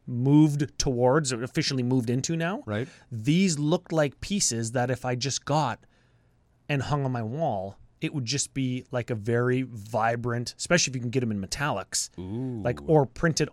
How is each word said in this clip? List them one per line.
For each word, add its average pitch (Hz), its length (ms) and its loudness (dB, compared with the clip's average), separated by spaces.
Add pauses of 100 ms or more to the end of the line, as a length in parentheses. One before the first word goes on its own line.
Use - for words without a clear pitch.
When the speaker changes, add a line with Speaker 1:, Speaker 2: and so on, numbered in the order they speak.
Speaker 1:
moved 143 600 4 (120)
towards, 127 540 2
or 117 120 -4
officially 131 380 -2
moved 123 280 2
into 131 260 0
now. 180 300 -4
Speaker 2:
Right. 107 220 -4 (220)
Speaker 1:
These 147 480 2
look 156 340 0
like 151 280 0
pieces 117 520 -2
that 123 180 0
if 123 140 -4
I 127 100 0
just 123 300 -4
got 139 340 0 (880)
and 139 140 0
hung 143 220 -2
on 131 80 -2
my 120 100 -4
wall, 110 560 -4 (220)
it 160 120 -4
would 139 120 -4
just 127 280 -4
be, 127 380 -4
like, 120 200 -4
a 123 40 0
very 120 480 2
vibrant, 117 960 -2
especially 175 320 2
if 127 60 -6
you 123 60 -4
can 120 80 -4
get 127 120 0
'em 113 80 -2
in 101 100 -2
metallics, 107 760 -4
Speaker 2:
Ooh. 113 440 -6
Speaker 1:
like, 120 260 -2
or 151 180 6
printed 156 460 0